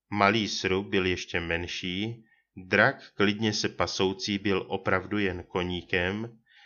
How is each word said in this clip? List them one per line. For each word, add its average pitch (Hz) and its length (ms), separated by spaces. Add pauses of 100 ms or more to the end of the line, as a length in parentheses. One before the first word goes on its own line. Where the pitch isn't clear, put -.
(100)
Malý 101 380
srub 95 380
byl 98 200
ještě 90 340
menší, 90 840 (320)
drak, 101 580
klidně 104 380
se 104 160
pasoucí, 95 720
byl 95 300
opravdu 95 500
jen 90 240
koníkem 92 960 (260)